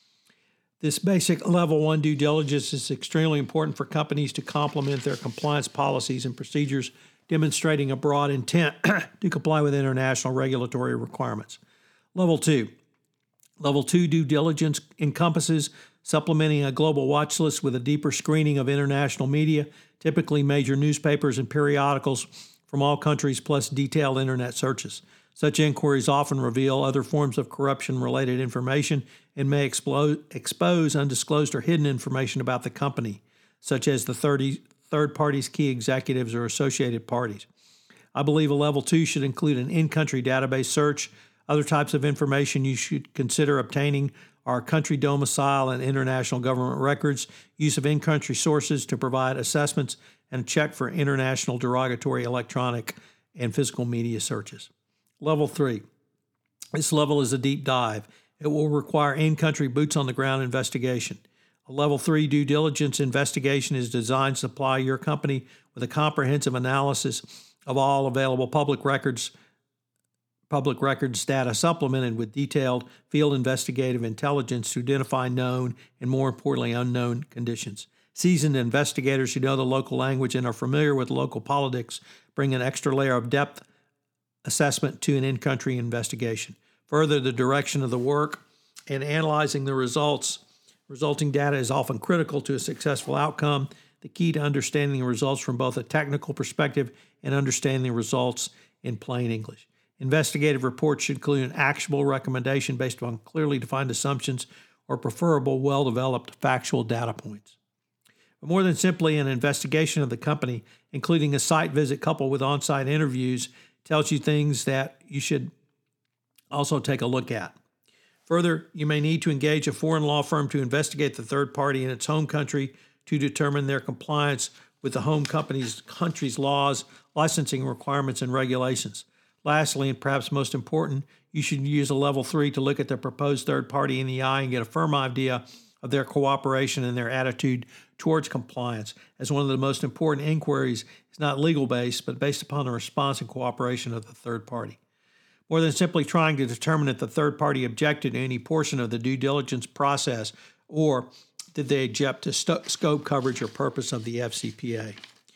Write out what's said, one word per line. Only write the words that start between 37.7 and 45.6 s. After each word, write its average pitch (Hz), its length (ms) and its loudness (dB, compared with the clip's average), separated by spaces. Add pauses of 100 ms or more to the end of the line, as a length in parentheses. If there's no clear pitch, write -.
I 139 80 0
believe 151 260 4
a 143 40 2
level 143 280 2
two 165 220 4
should 147 180 0
include 139 360 0
an 127 120 -2
in-country 151 540 2
database 131 420 2
search. 147 420 0 (400)
Other 147 140 4
types 147 320 0
of 139 100 2
information 143 600 2
you 135 100 0
should - 400 -6
consider 139 460 2
obtaining 143 500 0 (340)
are 123 160 0
country 156 360 0
domicile 139 760 2